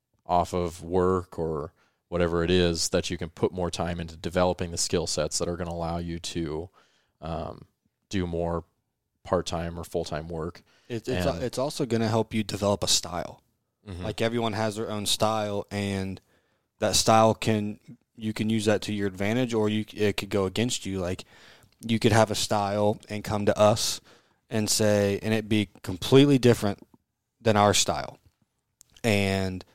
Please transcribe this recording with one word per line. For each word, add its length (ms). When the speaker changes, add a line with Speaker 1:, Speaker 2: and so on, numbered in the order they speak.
Speaker 1:
off 260
of 300
work 560
or 340
whatever 360
it 60
is, 400
that 200
you 80
can 100
put 240
more 180
time 300
into 160
developing 540
the 80
skill 280
sets 320
that 100
are 80
gonna 140
allow 280
you 200
to, 500
um, 460
do 180
more 380
part-time 540
or 60
full-time 440
work. 340
Speaker 2:
It, 200
it's 180
Speaker 1:
And 160
Speaker 2:
a-, 20
it's 140
also 260
gonna 240
help 240
you 100
develop 400
a 60
style. 540
Speaker 1:
Mm-hmm. 180
Speaker 2:
Like, 180
everyone 320
has 220
their 140
own 160
style, 640
and 500
that 180
style 380
can, 440
you 160
can 160
use 180
that 160
to 100
your 160
advantage, 440
or 160
you, 160
it 220
could 140
go 160
against 400
you. 140
Like, 240
you 180
could 140
have 180
a 40
style 640
and 140
come 240
to 120
us 420
and 180
say, 540
and 120
it 140
be 200
completely 560
different 400
than 160
our 180
style, 440
and 600